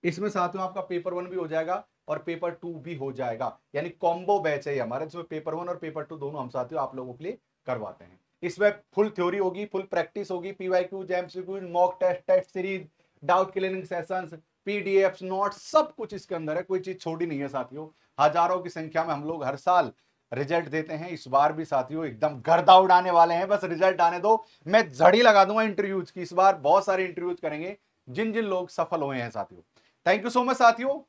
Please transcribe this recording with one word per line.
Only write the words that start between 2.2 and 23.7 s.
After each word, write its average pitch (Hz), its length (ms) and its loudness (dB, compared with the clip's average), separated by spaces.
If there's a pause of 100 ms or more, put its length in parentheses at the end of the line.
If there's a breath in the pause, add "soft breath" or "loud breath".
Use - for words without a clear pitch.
पेपर 170 320 -6
टू 170 240 -12
भी 160 180 -12
हो 135 180 -8
जाएगा, 120 460 -6 (160)
यानी 156 160 -4
कॉम्बो 180 500 -2
बैच 151 280 -4
है 143 60 -4
ये 131 60 -2
हमारा, 120 240 -6
जिसमें 165 220 -14
पेपर 156 280 -8
वन 175 140 -8
और 180 100 -6
पेपर 156 260 -10
टू 160 120 -16
दोनों 143 240 -10
हम 127 100 -8
साथियों 135 320 -6
आप 131 140 -8
लोगों 127 180 -12
के 139 100 -18
लिए 220 140 -10 (280)
करवाते 107 380 -8
हैं। 92 140 -20 (240)
इसमें 175 280 2 (240)
फुल 214 160 2
थ्योरी 180 280 -2
होगी, 190 280 -2
फुल 196 240 -6
प्रैक्टिस 190 400 -4
होगी, 180 240 -8
पीवाईक्यू, 185 580 -2
एमसीक्यू, 180 480 -6 (100)
मॉक 180 300 2
टेस्ट, 180 260 0
टेस्ट 185 240 2
सीरीज, 185 380 -6 (340)
डाउट 185 300 2
क्लियरिंग 190 320 -4
सेशंस, 175 500 -8 (320)
पीडीएफ़, 190 580 0
नोट्स, 190 380 -4
सब 311 320 0
कुछ 208 200 -12
इसके 190 200 -10
अंदर 156 220 -4
है, 180 60 -4
कोई 185 180 -4
चीज 185 200 -12
छोड़ी 165 260 -6
नहीं 151 140 -6
है 139 80 -6
साथियों। 131 380 -8 (320)
हजारों 170 420 2
की 180 100 -10
संख्या 160 340 -6
में 170 100 -4
हम 143 100 -8
लोग 156 200 -8
हर 139 140 -4
साल 175 340 2 (400)
रिजल्ट 147 360 -2
देते 156 260 -6
हैं, 160 160 -10
इस 151 180 -12
बार 139 240 4
भी 156 120 -6
साथियों 147 420 -4
एकदम 135 360 -4
गर्दा 170 340 8
उड़ाने 185 360 8
वाले 170 220 6
हैं, 185 140 -2
बस 196 160 0
रिजल्ट 180 360 2